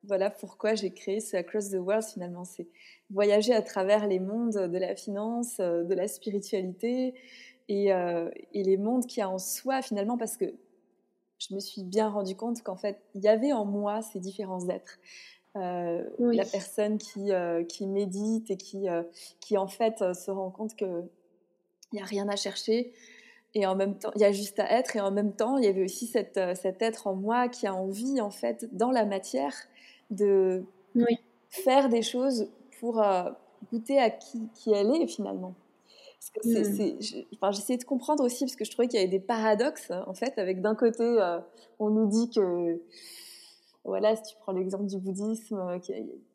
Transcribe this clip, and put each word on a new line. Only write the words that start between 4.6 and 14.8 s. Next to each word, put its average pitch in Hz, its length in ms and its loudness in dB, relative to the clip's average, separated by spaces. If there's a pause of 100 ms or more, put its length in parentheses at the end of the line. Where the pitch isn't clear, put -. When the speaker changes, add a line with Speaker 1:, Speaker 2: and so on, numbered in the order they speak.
Speaker 1:
de 180 80 -2
la 185 160 -2
finance, 220 680 -6
euh, 170 240 0
de 180 100 0
la 180 120 0
spiritualité 214 1080 -2 (540)
et, 202 260 4
euh, 175 340 0 (240)
et 208 100 -2
les 190 140 4
mondes 233 300 2
qu'il - 140 -6
y - 20 2
a 190 80 -2
en 190 80 -4
soi, 262 420 -4
finalement, 226 380 -2
parce 226 180 -4
que - 180 -4 (840)
je - 160 -10
me 196 60 -4
suis 202 220 -10
bien 208 280 2
rendu 196 260 -4
compte 233 260 -4
qu'en 185 140 -6
fait, 202 240 -4 (140)
il 196 80 -8
y 208 60 6
avait 220 240 6
en 220 120 0
moi 202 380 -2
ces 214 180 -10
différents 185 480 -6
êtres. - 300 -6 (580)